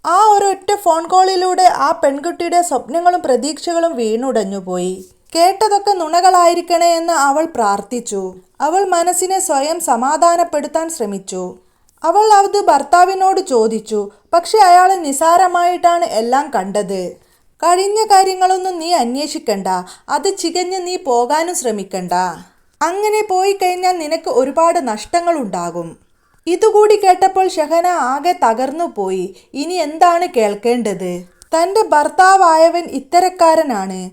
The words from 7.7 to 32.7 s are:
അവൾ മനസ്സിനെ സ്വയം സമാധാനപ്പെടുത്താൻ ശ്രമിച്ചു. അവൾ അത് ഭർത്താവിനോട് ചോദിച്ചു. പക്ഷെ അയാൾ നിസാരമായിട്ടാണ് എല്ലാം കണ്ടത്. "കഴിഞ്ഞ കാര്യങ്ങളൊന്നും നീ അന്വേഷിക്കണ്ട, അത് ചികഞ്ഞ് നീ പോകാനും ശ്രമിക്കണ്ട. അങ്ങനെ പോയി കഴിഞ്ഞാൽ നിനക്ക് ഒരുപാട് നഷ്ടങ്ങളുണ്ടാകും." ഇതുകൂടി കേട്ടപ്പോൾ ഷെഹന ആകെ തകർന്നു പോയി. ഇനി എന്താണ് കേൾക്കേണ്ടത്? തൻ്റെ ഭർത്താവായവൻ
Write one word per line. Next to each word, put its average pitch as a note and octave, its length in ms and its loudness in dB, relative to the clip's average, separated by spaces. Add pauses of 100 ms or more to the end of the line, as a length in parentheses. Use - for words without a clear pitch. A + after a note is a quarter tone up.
അവൾ E4+ 240 0
മനസ്സിനെ F4+ 560 0
സ്വയം D#4 400 -2
സമാധാനപ്പെടുത്താൻ D#4+ 1080 0
ശ്രമിച്ചു. F#3+ 680 -8 (460)
അവൾ G4+ 300 4
അത് G4+ 320 4
ഭർത്താവിനോട് F#4+ 760 2
ചോദിച്ചു. A3 720 -2 (240)
പക്ഷെ E4+ 240 2
അയാൾ F#4 360 6
നിസാരമായിട്ടാണ് F4 1080 2
എല്ലാം C4 500 -2
കണ്ടത്. F#3+ 480 -4 (600)
"കഴിഞ്ഞ G4 420 0
കാര്യങ്ങളൊന്നും F#4+ 720 2
നീ E4 140 -4
അന്വേഷിക്കണ്ട, B3 760 -4 (400)
അത് D4+ 280 -2
ചികഞ്ഞ് F4+ 500 -4
നീ F4+ 100 -6
പോകാനും D4 580 -2
ശ്രമിക്കണ്ട. F#3+ 580 -6 (720)
അങ്ങനെ G#4 480 -2
പോയി F#4+ 220 0
കഴിഞ്ഞാൽ F#4 460 -2
നിനക്ക് D#4+ 320 -6
ഒരുപാട് C#4+ 580 0
നഷ്ടങ്ങളുണ്ടാകും." G3 1160 -6 (400)
ഇതുകൂടി G#4 500 4
കേട്ടപ്പോൾ F#4+ 520 2
ഷെഹന E4+ 380 0
ആകെ D4 460 -2
തകർന്നു C4+ 520 -2
പോയി. F#3+ 520 -6 (180)
ഇനി D#4+ 200 -6
എന്താണ് E4+ 520 0 (100)
കേൾക്കേണ്ടത്? G3+ 840 -2 (320)
തൻ്റെ F#4+ 280 0
ഭർത്താവായവൻ E4 1080 4